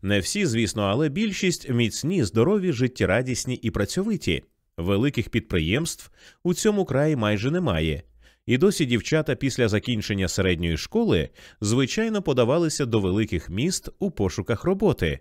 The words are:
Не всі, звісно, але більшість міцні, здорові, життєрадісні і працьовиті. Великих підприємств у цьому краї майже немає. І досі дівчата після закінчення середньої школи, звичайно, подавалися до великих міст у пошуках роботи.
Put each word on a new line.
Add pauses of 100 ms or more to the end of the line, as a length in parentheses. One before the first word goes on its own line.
Не
всі,
звісно,
але
більшість
міцні,
здорові,
життєрадісні
і
працьовиті. (340)
Великих
підприємств (320)
у
цьому
краї
майже
немає. (420)
І
досі
дівчата
після
закінчення
середньої
школи, (320)
звичайно,
подавалися
до
великих
міст (100)
у
пошуках
роботи.